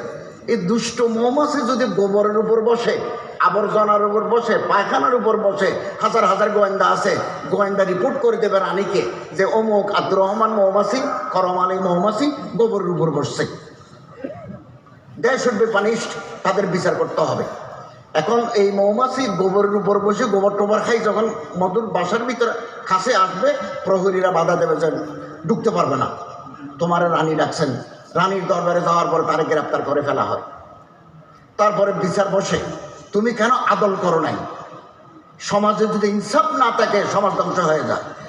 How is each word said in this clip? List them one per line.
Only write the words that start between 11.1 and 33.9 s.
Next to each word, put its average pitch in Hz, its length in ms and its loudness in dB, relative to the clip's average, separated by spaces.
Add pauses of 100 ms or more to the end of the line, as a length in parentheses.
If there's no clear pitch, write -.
করম 180 280 0
আলী 185 200 0
মৌমাছি 196 520 0 (240)
গোবরের 202 340 2
উপর 160 220 0
বসছে। 143 360 -2 (1700)
They 247 160 2
should 220 220 0
be 220 120 2
punished, 202 400 0 (320)
তাদের 190 240 0
বিচার 170 280 0
করতে 165 260 -2
হবে। 127 220 0 (680)
এখন 233 400 0
এই 196 180 4
মৌমাছি 226 560 2
গোবরের 196 480 2
উপর 202 240 2
বসে 208 240 0
গোবর 202 340 2
টোবর 208 220 2
খাই, 226 200 0
যখন 214 300 0 (280)
মধুর 214 280 0
বাসার 185 380 -2
ভিতরে 233 280 -2 (360)
কাছে 190 280 2
আসবে, 190 380 2 (320)
প্রহরীরা 185 460 2
বাধা 170 240 2
দেবে 160 200 2
যে 156 160 0 (560)
ঢুকতে 226 220 0
পারবে 151 260 0
না, - 120 0 (720)
তোমার 170 320 2
রানী 156 240 2
ডাকছেন। 139 420 0 (380)
রানীর 185 320 0
দরবারে 175 340 0
যাওয়ার 170 260 2
পর 160 160 2
তারে 156 200 0
গ্রেপ্তার 147 380 0
করে 139 200 0
ফেলা 131 220 0
হয়। 113 180 -4 (1160)
তারপরে 202 360 2
বিচার 190 360 0
বসে, 190 300 0 (520)
তুমি 220 220 0
কেন 226 180 2
আদল 202 500 2